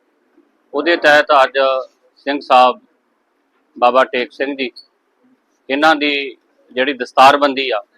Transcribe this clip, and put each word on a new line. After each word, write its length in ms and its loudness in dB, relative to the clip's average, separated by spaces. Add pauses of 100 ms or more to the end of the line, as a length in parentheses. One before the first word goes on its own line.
(720)
ਉਹਦੇ 220 -2
ਤਹਿਤ 300 2 (180)
ਅੱਜ 160 -4 (580)
ਸਿੰਘ 220 -8
ਸਾਹਿਬ, 400 2 (1000)
ਬਾਬਾ 240 2
ਟੇਕ 280 -8
ਸਿੰਘ 260 -8
ਜੀ, 140 -8 (960)
ਇਹਨਾਂ 260 0
ਦੀ 420 -6 (340)
ਜਿਹੜੀ 220 -4
ਦਸਤਾਰਬੰਦੀ 760 2
ਆ, 120 -4 (160)